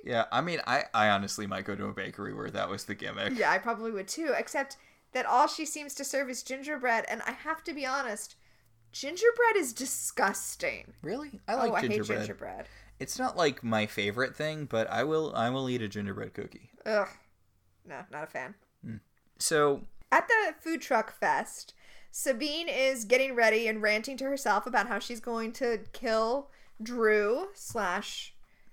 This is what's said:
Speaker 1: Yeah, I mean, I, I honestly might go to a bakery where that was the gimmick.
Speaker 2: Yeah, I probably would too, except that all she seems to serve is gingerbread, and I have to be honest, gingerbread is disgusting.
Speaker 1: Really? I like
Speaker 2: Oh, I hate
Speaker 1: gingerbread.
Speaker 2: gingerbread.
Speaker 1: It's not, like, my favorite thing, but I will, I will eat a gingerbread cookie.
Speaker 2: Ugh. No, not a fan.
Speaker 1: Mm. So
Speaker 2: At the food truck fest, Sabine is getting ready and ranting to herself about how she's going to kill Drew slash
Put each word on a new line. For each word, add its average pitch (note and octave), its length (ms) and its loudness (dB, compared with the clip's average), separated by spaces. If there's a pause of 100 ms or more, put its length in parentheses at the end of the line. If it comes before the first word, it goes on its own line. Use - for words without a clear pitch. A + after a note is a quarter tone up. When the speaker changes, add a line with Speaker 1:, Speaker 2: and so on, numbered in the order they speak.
Speaker 1:
Yeah, A#2 280 2
I B2+ 100 2
mean, E3+ 260 -2
I, C3 160 2 (100)
I G#2+ 160 6
honestly G2+ 380 0
might F#2+ 180 -4
go G2+ 100 -4
to G2+ 120 -6
a G2+ 60 -6
bakery G2+ 400 -8
where G#2 180 -6
that G#2 180 -2
was G2+ 160 -6
the G#2 100 -4
gimmick. G#2 400 -4
Speaker 2:
Yeah, F#3+ 160 2
I F#3 60 4
probably A3+ 340 -4
would G3 160 -6
too, D#4 300 -2
except - 400 -4 (340)
that B3+ 140 -2
all C#4 220 6
she D4+ 180 -4
seems D4 300 -8
to C#4+ 80 -6
serve C#4 260 -2
is A#3+ 140 -6
gingerbread, C4 640 -2
and A3+ 180 -4
I - 60 -4
have D#4 340 -6
to E4 80 -6
be C#4 120 -6
honest, B3+ 500 -4 (560)
gingerbread A4 640 4
is C#4 160 2
disgusting. - 1300 -2
Speaker 1:
Really? B3+ 460 -6
I G#3+ 80 0
like A#3 160 2
Speaker 2:
Oh, G3 40 2
I - 60 2
hate C3+ 100 2
Speaker 1:
gingerbread. G#3 280 0
Speaker 2:
gingerbread. G2+ 480 -6 (320)
Speaker 1:
It's - 200 -6
not, B3+ 180 -2
like, D3+ 260 2
my A2 220 2
favorite G#2+ 500 -2
thing, D3+ 300 -4
but A2+ 240 0
I A2 140 0
will, D#3 320 0
I A#2 160 2
will C3 180 -2
eat B2 120 0
a G#2+ 60 -2
gingerbread G2+ 460 -6
cookie. - 380 -12 (140)
Speaker 2:
Ugh. G#3+ 220 2 (800)
No, C3+ 140 -12 (120)
not D3+ 120 -8
a D#3 40 -10
fan. C3 280 -10 (300)
Speaker 1:
Mm. A2+ 140 -10 (380)
So D3 440 4 (300)
Speaker 2:
At E4+ 160 6
the G#4 320 4
food D#4+ 220 -4
truck A3 360 0
fest, - 560 0 (380)
Sabine D4 560 -2
is C4 380 0
getting B3+ 300 4
ready A3+ 320 6
and A3 140 0
ranting A3 360 2
to C4+ 80 -4
herself C4 420 2
about A#3+ 200 2
how G3+ 120 -2
she's A#3 220 -8
going A3+ 320 -4
to A#3 260 0 (140)
kill A#3 560 0 (340)
Drew A3+ 720 4
slash - 800 -4 (400)